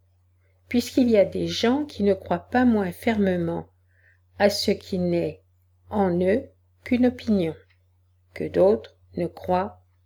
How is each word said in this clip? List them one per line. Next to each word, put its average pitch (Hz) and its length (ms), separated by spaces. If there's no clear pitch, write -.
puisqu'il 240 400
y 220 80
a 190 80
des 175 220
gens 247 380
qui - 180
ne 202 100
croient 180 360
pas 254 160
moins 208 260
fermement 180 760
à 202 120
ce 202 220
qui 190 280
n'est 170 420
en 190 320
eux 202 260
qu'une 247 240
opinion, 202 480
que 156 140
d'autres 185 480
ne 175 100
croient 185 540